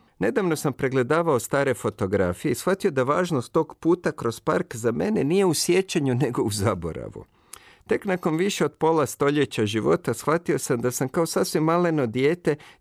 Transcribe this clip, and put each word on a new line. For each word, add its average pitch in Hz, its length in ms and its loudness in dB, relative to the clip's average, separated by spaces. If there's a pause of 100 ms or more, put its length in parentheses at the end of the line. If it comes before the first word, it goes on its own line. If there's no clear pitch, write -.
(180)
Nedavno 190 380 0
sam 139 160 -2
pregledavao 135 640 0
stare 135 360 0
fotografije 95 800 -2
i - 20 -4
shvatio 190 360 0
da 135 120 0
važnost 151 500 -2
tog 160 280 0
puta 175 320 2
kroz - 280 -4
park 175 360 -2
za 113 160 0
mene 170 320 0
nije 180 200 2
u 175 100 4
sjećanju, 175 600 0
nego 123 280 0
u 107 80 -2
zaboravu. 85 720 -4 (640)
Tek - 180 0
nakon 180 320 0
više 185 280 0
od 147 100 -2
pola 156 320 2
stoljeća 143 600 0
života 120 480 0
shvatio 165 440 -2
sam 127 220 -2
da 123 100 0
sam 131 180 -2
kao 165 180 0
sasvim 180 380 0
maleno 165 420 2
dijete 143 500 0 (240)